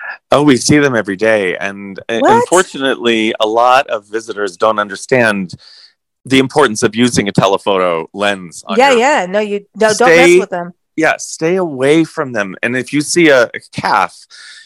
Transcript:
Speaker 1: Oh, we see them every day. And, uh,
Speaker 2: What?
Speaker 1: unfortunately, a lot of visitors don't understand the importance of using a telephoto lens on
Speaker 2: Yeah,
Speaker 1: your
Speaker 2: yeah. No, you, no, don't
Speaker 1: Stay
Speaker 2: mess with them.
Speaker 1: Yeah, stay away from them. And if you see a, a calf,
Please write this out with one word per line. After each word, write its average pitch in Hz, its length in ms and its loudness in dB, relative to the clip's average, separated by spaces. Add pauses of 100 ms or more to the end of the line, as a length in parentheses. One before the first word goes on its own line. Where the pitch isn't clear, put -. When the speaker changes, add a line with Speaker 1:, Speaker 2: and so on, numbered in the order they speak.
(320)
Speaker 1:
Oh, 135 100 2
we 147 140 6
see 147 220 2
them 139 180 2
every 101 200 -2
day. 104 400 0
And, 98 420 -10 (100)
uh, 113 100 -4
Speaker 2:
What? 147 140 2
Speaker 1:
unfortunately, 120 1080 0
a 110 60 2
lot 123 420 2
of 107 180 -8
visitors 104 500 -8
don't 110 220 0
understand 104 760 -2 (680)
the 131 140 2
importance 131 440 0
of 110 140 -2
using 117 320 0
a 98 40 -6
telephoto 92 800 0
lens 98 540 -6
on - 120 -4
Speaker 2:
Yeah, 269 120 4
Speaker 1:
your 247 80 2
Speaker 2:
yeah. 247 280 0
No, 185 140 -4
you, 202 260 -6 (100)
no, 214 120 2
don't 214 60 0
Speaker 1:
Stay 175 400 6
Speaker 2:
mess 180 60 6
with 196 100 -6
them. 175 220 -8 (240)
Speaker 1:
Yeah, 156 220 0
stay - 380 -4
away 156 480 0
from 151 280 -8
them. 101 300 -4
And 117 140 -4
if 123 160 -6
you 147 100 -2
see 170 260 2
a, 131 160 6 (100)
a 117 60 -10 (120)
calf, 107 540 -4 (400)